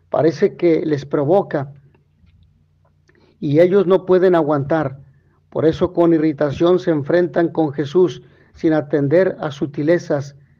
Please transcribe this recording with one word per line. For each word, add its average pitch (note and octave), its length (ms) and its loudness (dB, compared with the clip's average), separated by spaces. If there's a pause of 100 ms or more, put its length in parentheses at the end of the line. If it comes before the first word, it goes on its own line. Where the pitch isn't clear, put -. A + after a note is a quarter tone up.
Parece E3 480 0
que E3 300 2
les C#3+ 180 -4
provoca D3+ 680 -2 (1700)
y D3+ 220 0
ellos F3+ 260 4
no F#3 200 0
pueden F3+ 280 2
aguantar. D3 640 -2 (500)
Por - 160 -4
eso E3 260 0
con E3+ 220 2
irritación D#3 640 0
se F3 120 -4
enfrentan E3 580 0
con D3+ 240 -2
Jesús D#3 500 -2 (320)
sin E3 180 0
atender D#3 680 0
a D#3 100 -6
sutilezas, D3+ 840 -4 (240)